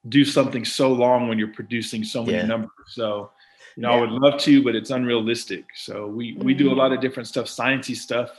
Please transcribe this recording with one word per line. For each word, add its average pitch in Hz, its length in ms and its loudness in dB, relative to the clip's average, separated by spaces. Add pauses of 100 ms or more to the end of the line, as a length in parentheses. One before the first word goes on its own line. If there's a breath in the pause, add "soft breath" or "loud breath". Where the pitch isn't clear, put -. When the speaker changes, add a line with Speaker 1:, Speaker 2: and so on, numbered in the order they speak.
Speaker 1:
do 135 160 6
something 123 400 0
so 135 280 0
long 123 360 2
when 113 100 0
you're 107 140 -4
producing 110 500 -6
so 117 220 -6
many 113 140 0
Speaker 2:
Yeah. 107 80 -2
Speaker 1:
numbers. 113 240 -4 (180)
So, 104 420 -6 (460 soft breath)
you 110 60 -10
know, 120 80 -2
I 120 60 6
Speaker 3:
Yeah. 120 40 4
Speaker 1:
would 113 120 0
love 139 280 4
to, 139 240 6
but 117 100 2
it's 110 160 -4
unrealistic. 117 760 -2 (120)
So 104 300 -12
we, 113 340 -8
we 131 140 2
do 139 120 4
a 135 40 6
Speaker 3:
Mm-hmm. 131 80 2
Speaker 1:
lot 131 140 4
of 120 80 -2
different 123 280 -4
stuff, 120 180 -4
sciencey 127 500 -4
stuff 117 420 -4